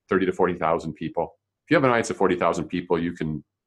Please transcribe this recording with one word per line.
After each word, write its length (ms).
thirty 180
to 60
forty 220
thousand 400
people. 420
If 60
you 40
have 80
an 60
audience 200
of 60
forty 220
thousand 320
people, 280
you 140
can 320